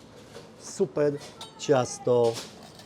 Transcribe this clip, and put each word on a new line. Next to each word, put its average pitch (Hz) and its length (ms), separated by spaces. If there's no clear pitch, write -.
super 147 520
ciasto 123 760